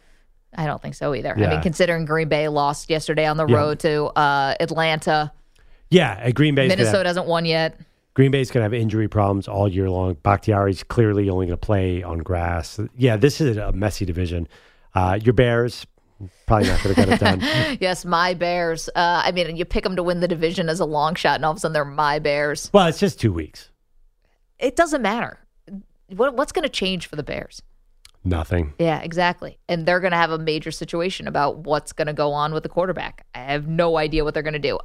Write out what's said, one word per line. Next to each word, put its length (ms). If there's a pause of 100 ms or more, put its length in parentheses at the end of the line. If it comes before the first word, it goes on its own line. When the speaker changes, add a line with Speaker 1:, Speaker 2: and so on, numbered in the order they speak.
(580)
Speaker 1:
I 80
don't 160
think 120
so 200
either. 160
I 100
mean, 100
Speaker 2:
Yeah. 120
Speaker 1:
considering 420
Green 240
Bay 200
lost 420
yesterday 360
on 120
the 80
Speaker 2:
Yeah. 100
Speaker 1:
road 240
to, 340
uh, 460
Atlanta. 720 (560)
Speaker 2:
Yeah, 320
and 140
Green 200
Bay's 140
gonna 120
Speaker 1:
Minnesota 180
Speaker 2:
have 80
Speaker 1:
hasn't 220
won 180
yet. 320 (340)
Speaker 2:
Green 200
Bay's 180
gonna 140
have 100
injury 340
problems 400
all 200
year 200
long. 340
Bakhtiari's 600
clearly 480
only 160
gonna 100
play 460
on 160
grass. 600 (180)
Yeah, 200
this 240
is 160
a 160
messy 320
division. 440 (460)
Uh, 280
your 100
Bears, 540 (600)
probably 220
not 140
gonna 140
get 120
it 120
done. 200
Speaker 1:
<laughs> 400
Yes, 240
my 300
Bears. 540
Uh, 360
I 60
mean, 260
you 80
pick 220
'em 80
to 80
win 160
the 100
division 400
as 120
a 40
long 300
shot, 220
and 80
all 80
of 60
a 20
sudden 140
they're 100
my 340
Bears. 540
Speaker 2:
Well, 160
it's 100
just 220
two 120
weeks. 380 (880)
Speaker 1:
It 160
doesn't 280
matter. 360 (720)
What, 260
what's 160
gonna 180
change 380
for 80
the 80
Bears? 400 (600)
Speaker 2:
Nothing. 560
Speaker 1:
Yeah, 200
exactly. 580 (100)
And 180
they're 140
gonna 160
have 160
a 60
major 340
situation 560
about 300
what's 340
gonna 220
go 180
on 200
with 120
the 40
quarterback. 560 (100)
I 40 (140)
have 160
no 280
idea 280
what 100
they're 80
gonna 160
do. 260